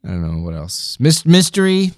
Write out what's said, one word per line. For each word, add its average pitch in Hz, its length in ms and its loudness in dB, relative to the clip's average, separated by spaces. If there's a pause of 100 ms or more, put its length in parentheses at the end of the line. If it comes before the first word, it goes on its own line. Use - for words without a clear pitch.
I - 40 -12
don't 87 160 -4
know 82 200 -6
what 82 120 -8
else. - 440 -10
Mys-, 156 240 2
mystery. 185 760 2